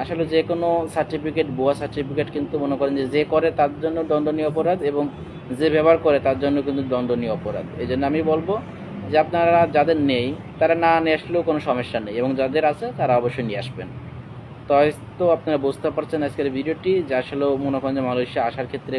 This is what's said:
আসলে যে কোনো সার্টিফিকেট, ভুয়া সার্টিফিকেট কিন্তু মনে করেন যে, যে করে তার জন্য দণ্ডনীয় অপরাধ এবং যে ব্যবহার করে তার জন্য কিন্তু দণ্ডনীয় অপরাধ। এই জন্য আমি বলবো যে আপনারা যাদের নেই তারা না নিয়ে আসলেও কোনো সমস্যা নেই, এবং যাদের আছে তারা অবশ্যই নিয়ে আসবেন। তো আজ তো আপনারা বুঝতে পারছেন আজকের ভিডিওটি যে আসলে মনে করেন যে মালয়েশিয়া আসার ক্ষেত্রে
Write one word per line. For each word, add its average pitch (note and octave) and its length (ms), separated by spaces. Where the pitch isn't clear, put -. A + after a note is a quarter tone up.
আসলে E3 200
যে D#3+ 60
কোনো E3+ 180
সার্টিফিকেট, D#3 520
ভুয়া C3+ 240
সার্টিফিকেট C#3+ 540
কিন্তু D3 280
মনে C#3 160
করেন C#3 200
যে, C3+ 60
যে D3+ 60
করে D#3+ 160
তার C#3+ 120
জন্য D#3+ 140
দণ্ডনীয় D3+ 400
অপরাধ D#3 280
এবং C#3+ 120
যে D#3+ 160
ব্যবহার D#3+ 300
করে D3 120
তার C3+ 160
জন্য C#3+ 140
কিন্তু C#3 160
দণ্ডনীয় A#2+ 440
অপরাধ। - 280
এই A#2+ 80
জন্য C3 220
আমি D#3 80
বলবো E3 220
যে D3+ 120
আপনারা E3+ 380
যাদের D3+ 220
নেই B2 140
তারা D#3+ 240
না E3 80
নিয়ে D#3+ 160
আসলেও E3+ 300
কোনো D3+ 180
সমস্যা B2 380
নেই, G#2 160
এবং B2+ 80
যাদের C#3 320
আছে F#3 140
তারা C3 220
অবশ্যই A#2+ 280
নিয়ে G2+ 140
আসবেন। F#2 240
তো - 40
আজ D3+ 120
তো F3+ 80
আপনারা D#3 300
বুঝতে C#3 300
পারছেন D#3 320
আজকের C#3 200
ভিডিওটি D#3 340
যে C3+ 140
আসলে C#3 240
মনে C#3 160
করেন C3+ 160
যে C3+ 120
মালয়েশিয়া B2 400
আসার B2 220
ক্ষেত্রে C3+ 280